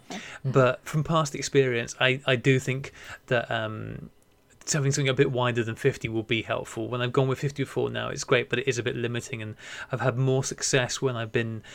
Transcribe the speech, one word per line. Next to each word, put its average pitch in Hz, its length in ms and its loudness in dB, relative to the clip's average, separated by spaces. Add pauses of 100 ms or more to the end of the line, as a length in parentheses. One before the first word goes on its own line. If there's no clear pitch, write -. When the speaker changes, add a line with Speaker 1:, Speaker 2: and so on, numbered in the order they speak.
(220)
Speaker 1:
<laughs> - 240 -16
Speaker 2:
but 127 380 4
from 156 220 -2
past 156 280 2
experience, 131 680 0
I, 131 240 4
I 131 100 4
do 131 240 4
think 131 320 -4 (360)
that, 120 220 0
um, 110 600 -6 (640)
having 139 180 2
something 139 160 2
a 131 60 2
bit 143 180 4
wider 120 320 2
than 113 120 -2
fifty - 340 0
will 110 140 -2
be 113 180 0
helpful. - 480 -4
When 123 120 -4
I've 123 120 -2
gone 135 160 4
with 127 100 -2
fifty 143 240 -4
before 123 260 -2
now, 117 200 -6
it's - 160 -6
great, 120 240 2
but 120 100 0
it - 80 -2
is 120 100 0
a 113 60 -4
bit 123 140 -2
limiting, 120 440 -6
and 107 140 -10 (380)
I've 117 80 -4
had 120 160 2
more 131 260 4
success - 580 -2
when 131 140 0
I've 113 160 -6
been 113 320 -2 (120)